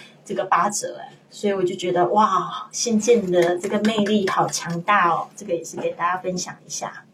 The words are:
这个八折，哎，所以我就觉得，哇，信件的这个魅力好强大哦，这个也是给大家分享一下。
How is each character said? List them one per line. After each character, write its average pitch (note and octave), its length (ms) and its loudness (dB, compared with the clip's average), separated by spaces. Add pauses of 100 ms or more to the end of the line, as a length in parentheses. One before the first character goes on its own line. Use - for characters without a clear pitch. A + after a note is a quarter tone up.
(240)
这 G3 100 -8
个 F3+ 100 -2
八 F3 240 2
折， - 320 -6
哎， - 120 -16 (180)
所 - 180 -4
以 G3 40 2
我 F#3+ 100 0
就 F3 120 0
觉 F3+ 180 -2
得， F3+ 160 2
哇， F#3+ 640 2
信 A3 260 0
件 G#3 320 4
的 F3 280 4
这 G#3 100 -6
个 G#3+ 140 0
魅 A3 160 2
力 G3+ 300 2
好 F3 200 2
强 E3+ 340 -6
大 F#3+ 280 2
哦， - 260 -2
这 G#3+ 100 -16
个 F#3 80 -2
也 E3 100 -4
是 - 140 -14
给 E3+ 140 -2
大 E3+ 200 -4
家 F3+ 60 -2
分 F3+ 180 -6
享 E3+ 180 -8 (120)
一 - 40 -20
下。 - 440 -10